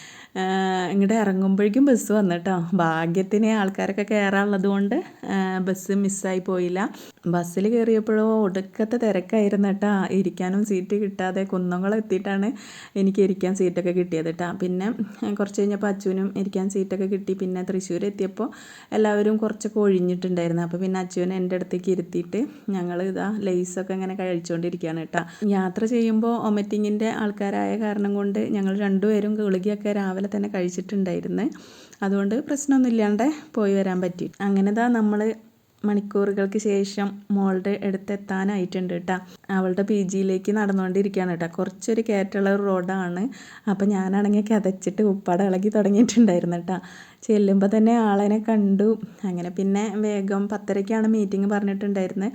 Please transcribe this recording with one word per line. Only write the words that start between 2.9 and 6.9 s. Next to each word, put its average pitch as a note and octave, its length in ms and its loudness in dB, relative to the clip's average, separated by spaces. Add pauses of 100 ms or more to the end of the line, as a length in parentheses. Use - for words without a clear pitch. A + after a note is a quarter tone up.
ആൾക്കാരൊക്കെ G3 640 0
കയറാനുള്ളത് G3+ 560 2
കൊണ്ട്, G3+ 300 2 (280)
ആ, F#3+ 340 -2
ബസ് F#3 320 -2
മിസ്സായി G3 480 0
പോയില്ല. F3+ 400 -2 (480)